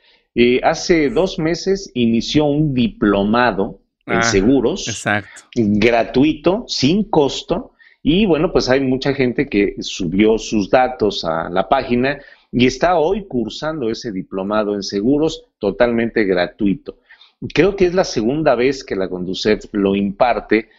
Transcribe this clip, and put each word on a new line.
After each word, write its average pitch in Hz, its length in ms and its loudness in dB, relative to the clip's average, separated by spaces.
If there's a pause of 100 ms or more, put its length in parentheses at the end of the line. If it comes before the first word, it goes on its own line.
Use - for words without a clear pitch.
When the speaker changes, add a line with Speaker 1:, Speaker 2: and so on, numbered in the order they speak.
(340)
Speaker 1:
eh, 123 300 4
hace 160 460 2
dos 180 280 -2
meses 175 560 -4
inició 117 520 0
un 147 280 0
diplomado 107 1080 0 (260)
en 117 120 -2
Speaker 2:
Ah, 113 40 2
Speaker 1:
seguros, 117 680 2
Speaker 2:
exacto. 104 420 -4 (240)
Speaker 1:
gratuito, 120 1120 2
sin 180 380 0
costo, - 680 -2 (300)
y 180 240 2
bueno, 160 260 2
pues 120 160 0
hay 131 120 2
mucha 131 340 0
gente 127 340 -2
que 101 320 0
subió 101 560 0
sus 107 320 -2
datos 123 560 0
a 82 240 -4
la 92 220 -2
página 131 480 0 (340)
y 123 140 4
está 165 320 0
hoy 190 280 0
cursando 131 600 -4
ese 113 240 -6
diplomado 101 600 -4
en 101 80 -4
seguros 135 640 0 (120)
totalmente 117 680 0
gratuito. 92 760 -2 (560)
Creo 196 220 0
que 190 100 2
es 175 80 -4
la 185 100 0
segunda 139 520 -2
vez 135 280 -2
que 120 120 -8
la 95 120 -4
Conducef 90 640 -4
lo 98 240 2
imparte. 107 720 0 (100)